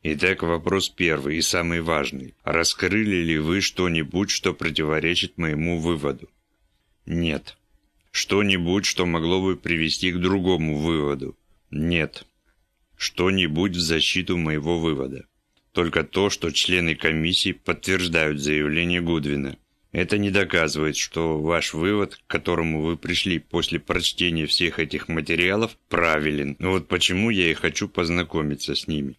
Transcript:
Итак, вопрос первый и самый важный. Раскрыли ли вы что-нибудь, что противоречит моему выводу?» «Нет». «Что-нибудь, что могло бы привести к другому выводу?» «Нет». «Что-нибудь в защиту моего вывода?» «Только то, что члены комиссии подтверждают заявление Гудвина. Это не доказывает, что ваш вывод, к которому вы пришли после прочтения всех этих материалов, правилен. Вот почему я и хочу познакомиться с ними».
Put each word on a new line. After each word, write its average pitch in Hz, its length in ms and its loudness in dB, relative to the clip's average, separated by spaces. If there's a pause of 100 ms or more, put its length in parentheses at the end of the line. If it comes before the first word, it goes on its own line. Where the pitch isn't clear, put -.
Итак, 90 360 0
вопрос 85 460 0
первый 78 480 0
и 82 40 0
самый 85 400 0
важный. 71 600 -2
Раскрыли 90 800 0
ли 80 160 2
вы 82 200 2
что-нибудь, 87 720 0
что - 240 0
противоречит 78 880 -2
моему 80 400 0
выводу?» 73 500 -2 (760)
«Нет». 82 500 -2 (540)
«Что-нибудь, 95 760 2
что - 220 0
могло 85 340 2
бы 95 160 0
привести 82 540 0
к 87 80 -2
другому 87 580 2
выводу?» 73 580 -2 (360)
«Нет». 80 560 -2 (680)
«Что-нибудь 90 800 0
в 87 40 -4
защиту 82 580 0
моего 78 400 0
вывода?» 67 480 -4 (460)
«Только 82 320 2
то, 98 260 0
что 85 220 -4
члены 85 420 0
комиссии 82 600 0
подтверждают 82 840 0
заявление 76 600 0
Гудвина. 71 560 -2 (340)
Это 90 280 0
не 101 100 2
доказывает, 78 680 2
что 80 440 -2
ваш 80 320 0
вывод, 95 420 0
к - 120 -20
которому 82 560 0
вы 82 120 0
пришли 87 440 -2
после 85 400 -2
прочтения 85 680 0
всех 82 320 0
этих - 300 -4
материалов, 87 680 0 (120)
правилен. 76 680 2
Вот 92 280 0
почему 92 440 2
я 92 180 4
и 76 60 2
хочу 85 340 -2
познакомиться 80 840 -2
с - 120 -6
ними». 71 320 -4